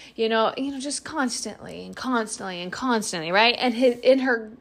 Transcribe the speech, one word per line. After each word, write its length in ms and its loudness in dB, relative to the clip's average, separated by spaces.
you 140 0
know, 280 2
you 140 -4
know, 100 -8
just 240 -6
constantly 800 -6
and 100 -14
constantly 680 -4
and 100 -8
constantly, 580 -2
right? 280 6
And 160 0
his, 260 4
in 200 6
her, 400 -2